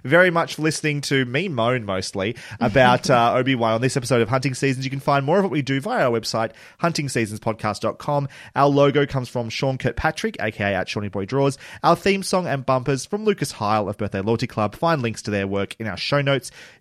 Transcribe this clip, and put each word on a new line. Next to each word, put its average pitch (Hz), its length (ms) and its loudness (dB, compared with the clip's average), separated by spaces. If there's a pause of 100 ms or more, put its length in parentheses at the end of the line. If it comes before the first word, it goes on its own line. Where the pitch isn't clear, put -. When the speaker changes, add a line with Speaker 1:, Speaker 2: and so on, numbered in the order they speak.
Speaker 1:
very 175 240 6
much 165 260 -2
for 151 60 -8
listening 151 400 -2
to 135 240 0
me 147 240 -2
moan 120 340 0
mostly 98 520 -4 (240)
about, 123 500 4
Speaker 2:
<laughs> - 0 -
Speaker 1:
uh, 117 260 6
Obi-Wan 120 380 2
on 113 80 0
this 131 160 0
episode 123 240 2
of 107 80 2
Hunting 131 240 -2
Seasons. 135 320 -2
You 131 60 -6
can 139 80 -8
find 139 260 0
more 175 140 4
of 190 40 2
what 196 80 -2
we 147 120 -2
do 135 180 -2
via 202 260 0
our 117 100 2
website, 113 340 -2 (260)
hunting 160 320 -2
seasons 107 300 -2
podcast 107 420 -4
dot 110 160 -2
com. 143 320 -2 (260)
Our 143 140 6
logo 143 380 6
comes 127 200 -4
from 117 220 -6
Sean 131 300 -2
Kirkpatrick, 160 600 -2
A 110 120 -2
K - 120 -4
A 101 140 2
at 92 100 -2
Shawnee 104 220 -6
Boy 98 160 -4
Draws. 139 320 0 (260)
Our 160 120 4
theme 196 260 0
song 180 260 -2
and 131 180 -4
bumpers 135 400 0
from 208 200 -8
Lucas 202 280 0
Heil 107 360 0
of 104 80 -6
Birthday 98 240 -4
Loyalty 113 260 0
Club. 104 280 -2
Find 165 260 0
links 113 220 -6
to 104 80 -4
their 98 160 -2
work 98 320 -4
in 113 80 -6
our 90 100 -6
show - 240 0
notes. 139 300 -2 (300)